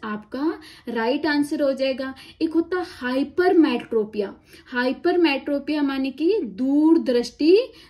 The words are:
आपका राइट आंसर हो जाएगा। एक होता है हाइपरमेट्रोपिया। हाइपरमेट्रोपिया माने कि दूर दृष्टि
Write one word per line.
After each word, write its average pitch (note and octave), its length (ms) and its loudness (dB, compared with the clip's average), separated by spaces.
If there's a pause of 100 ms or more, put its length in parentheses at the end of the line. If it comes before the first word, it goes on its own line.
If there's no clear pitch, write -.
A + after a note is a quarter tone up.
आपका B3+ 540 -6 (300)
राइट A#3+ 380 -2
आंसर D4 360 0
हो C4+ 100 2
जाएगा। C4 420 -4 (280)
एक D#4+ 80 0
होता E4 280 -2
है F4 100 -2
हाइपरमेट्रोपिया। B3+ 1500 0 (300)
हाइपरमेट्रोपिया C#4+ 1160 0
माने C4+ 280 -2
कि E4+ 300 0
दूर C#4+ 580 2
दृष्टि C4 600 2 (320)